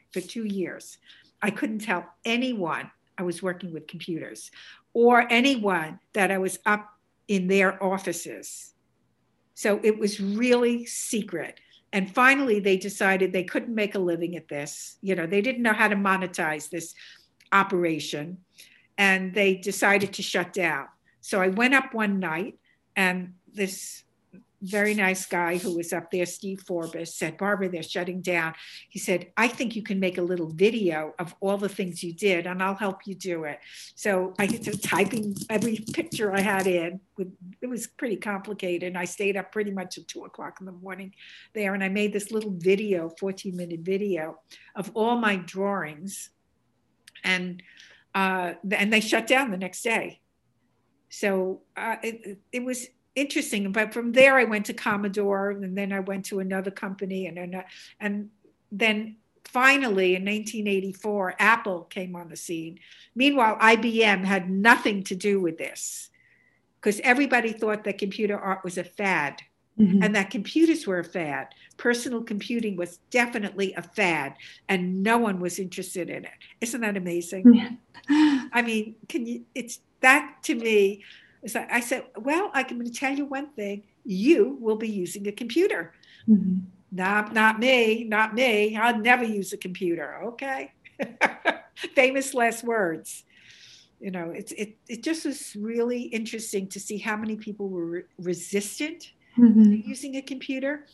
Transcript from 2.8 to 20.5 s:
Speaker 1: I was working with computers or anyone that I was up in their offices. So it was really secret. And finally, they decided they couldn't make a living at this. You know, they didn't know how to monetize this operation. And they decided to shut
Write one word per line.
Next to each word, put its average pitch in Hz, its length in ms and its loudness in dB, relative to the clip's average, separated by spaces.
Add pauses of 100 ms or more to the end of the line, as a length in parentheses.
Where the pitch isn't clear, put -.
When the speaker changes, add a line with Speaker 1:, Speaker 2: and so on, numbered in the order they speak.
Speaker 1:
I 190 60 -6
was 180 180 -4
working 180 320 -6
with 156 140 -12
computers 156 640 -10 (440)
or 233 360 6
anyone 202 720 2 (120)
that 190 200 2
I 190 60 0
was 190 280 -2
up 208 240 2 (380)
in 190 180 2
their 196 360 4
offices. 170 920 -6 (800)
So 208 280 0
it 214 160 4
was 202 220 -2
really 240 640 2
secret. - 760 -6 (320)
And 190 200 -2
finally, 262 460 6
they 190 180 4
decided 190 560 0
they 185 120 -2
couldn't 240 300 -6
make 208 200 -2
a 202 60 -2
living 170 360 -2
at - 120 -14
this. - 540 -10
You 190 120 -2
know, 170 120 -2
they 202 140 2
didn't 240 220 -2
know 220 100 4
how 214 160 4
to 208 80 2
monetize 180 720 -2
this 165 260 -10 (580)
operation. 175 880 0 (600)
And 190 360 2
they 196 200 4
decided 196 600 2
to 196 80 -8
shut 175 300 -2